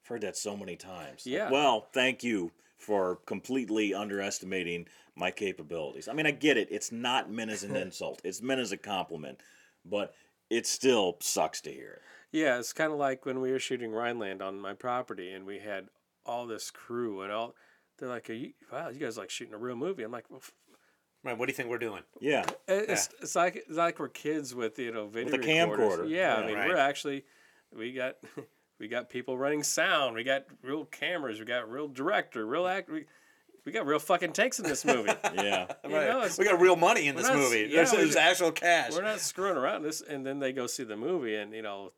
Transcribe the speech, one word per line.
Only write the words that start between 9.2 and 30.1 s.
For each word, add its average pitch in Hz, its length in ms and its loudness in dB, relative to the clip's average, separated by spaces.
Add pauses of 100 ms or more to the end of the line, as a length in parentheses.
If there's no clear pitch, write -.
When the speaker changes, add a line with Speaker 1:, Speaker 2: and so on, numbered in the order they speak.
Speaker 1:
but 98 320 -4 (340)
it 113 160 0
still 110 540 4
sucks - 420 0
to 76 100 -12
hear 62 200 -16
it. - 100 -20 (300)
Speaker 2:
Yeah, 147 260 2
it's 117 140 -8
kinda 156 240 0
like 135 280 -2
when 131 160 -4
we 131 120 0
were 131 80 0
shooting 123 320 -4
Rhineland 110 500 -4
on 98 180 -6
my 98 140 -8
property, 117 580 -6
and 95 140 -14
we 98 140 -10
had 98 300 -8 (340)
all 120 240 -6
this 110 240 -8
crew 117 500 -6
and 98 80 -6
all. 113 240 -4 (440)
They're 127 120 -8
like, 117 180 -8
"Are 117 60 -6
you, 117 180 -10 (180)
wow, 147 200 -8
you 127 100 -12
guys 120 160 -4
like 95 140 -10
shooting 110 240 -10
a - 40 -12
real 123 160 -6
movie?" 151 280 -4
I'm 110 100 -8
like, 117 180 -12
"Well, 131 120 -18
f-" - 100 -20 (720)
Speaker 3:
Right, 123 140 -4
what 127 80 0
do 135 60 -2
you - 40 -4
think 123 140 -4
we're 120 80 -4
doing? 107 240 -6 (180)
Speaker 1:
Yeah. 131 220 2 (260)
Speaker 2:
It, 202 220 2
it's, 196 200 2
Speaker 3:
Yeah. - 120 -18
Speaker 2:
it's 160 120 -8
like, 175 220 4
it's - 140 -14
like 165 280 2
we're 151 120 -6
kids 147 440 -4
with, 113 240 -4
you 120 140 -4
know, 107 140 -6
video 110 260 -4
Speaker 1:
With 127 140 0
a - 20 0
Speaker 2:
recorders. 135 520 4
Speaker 1:
camcorder. 156 100 -2
Speaker 2:
Yeah, 160 260 4
I 110 40 2
Speaker 3:
Yeah. 95 60 -2
Speaker 2:
mean, 104 100 -2
Speaker 3:
Right. 101 120 0
Speaker 2:
we're 180 80 4
actually, 139 480 0 (500)
we 120 200 -8
got, 127 280 -4
<laughs> - 560 -18
we 117 80 -12
got 120 220 -6
people 127 300 -6
running 147 240 0
sound. 151 520 2